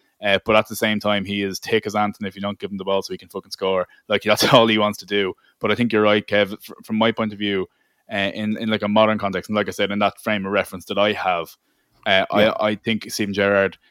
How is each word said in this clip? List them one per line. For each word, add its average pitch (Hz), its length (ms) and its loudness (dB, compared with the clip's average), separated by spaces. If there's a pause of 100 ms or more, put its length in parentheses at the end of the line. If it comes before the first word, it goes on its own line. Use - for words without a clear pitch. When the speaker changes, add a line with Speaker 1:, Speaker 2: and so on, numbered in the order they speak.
(240)
Speaker 1:
Uh, 98 220 2
but 110 100 4
at 107 100 4
the 110 80 -12
same 107 240 0
time, 104 280 -2
he 101 160 -4
is 95 160 -4
thick - 280 -2
as 101 80 -6
Anton 104 320 -4
if 92 80 -10
you 101 60 -14
don't 101 180 -6
give 98 120 -10
him 101 80 -8
the 95 60 -10
ball 98 180 0
so - 100 -12
he 92 60 -8
can 92 100 -20
fucking - 220 -12
score. 95 360 -2 (220)
Like, 104 140 0
that's 104 220 2
<laughs> 110 100 2
all 117 120 8
he 110 120 2
wants 104 220 0
to 98 60 -20
do. 101 280 -2 (260)
But 107 100 0
I 107 40 2
think 117 180 0
you're 107 100 4
right, 104 240 4
Kev, 104 360 0
fr-, - 100 -16 (100)
from 110 140 -6
my 113 160 2
point 110 220 -4
of 98 40 -12
view, 101 280 -2 (440)
uh, 98 240 -2
in, 107 220 -4
in, 110 140 -4
like, 107 120 0
a 104 60 -2
modern 107 300 4
context, 95 320 -4
and 107 60 -2
like 104 120 0
I - 40 -4
said, 98 180 -2
in 101 80 -4
that 101 220 0
frame 104 260 -4
of 98 60 -6
reference 95 340 -2
that 101 120 -8
I 104 140 4
have, 90 420 -4 (520)
uh, 98 260 4
Speaker 2:
Yeah. 107 260 4
Speaker 1:
I, 107 120 0
I 107 60 -2
think 104 340 -4
Steven 101 240 -6
Gerrard 98 420 2 (140)